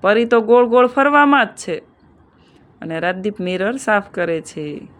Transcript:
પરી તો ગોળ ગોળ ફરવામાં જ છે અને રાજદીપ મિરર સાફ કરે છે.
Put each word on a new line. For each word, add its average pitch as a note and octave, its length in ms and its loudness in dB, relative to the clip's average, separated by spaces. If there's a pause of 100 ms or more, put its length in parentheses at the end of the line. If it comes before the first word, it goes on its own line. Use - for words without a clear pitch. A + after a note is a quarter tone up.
પરી G#3+ 240 2
તો A#3 160 2
ગોળ A#3+ 240 4
ગોળ B3 220 4
ફરવામાં C#4 580 2
જ G3+ 40 -14
છે - 280 -10 (1040)
અને D#3+ 180 -8
રાજદીપ F#3 420 -4
મિરર F#3 360 -4
સાફ G#3 340 -2
કરે E3+ 300 -4
છે. D3+ 400 -12 (180)